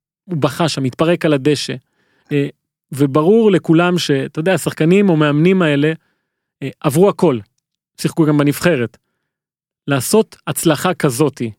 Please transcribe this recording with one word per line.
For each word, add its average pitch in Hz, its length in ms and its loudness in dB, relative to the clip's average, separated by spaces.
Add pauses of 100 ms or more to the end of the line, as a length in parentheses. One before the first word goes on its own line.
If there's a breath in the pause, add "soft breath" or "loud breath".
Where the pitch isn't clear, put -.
(240)
הוא 180 120 -8
בכה 151 320 -2
שם, 135 160 -4
התפרק 165 400 -2
על 160 80 0
הדשא. 135 420 -2 (580)
אה, 143 160 -2 (440)
וברור 156 600 2
לכולם 175 460 2
ש-, - 120 -4
אתה 139 280 -4
יודע, 175 160 -2
השחקנים 175 540 0
או 165 80 2
מאמנים 156 460 2
האלה, 151 300 0 (680)
אה, 139 60 -8 (120)
עברו 160 280 2
הכל. 170 300 0 (640)
שיחקו 165 240 -2
גם 151 140 2
בנבחרת. 143 580 -2 (880)
לעשות 147 500 0 (100)
הצלחה 165 480 -2
כזאתי 131 640 -2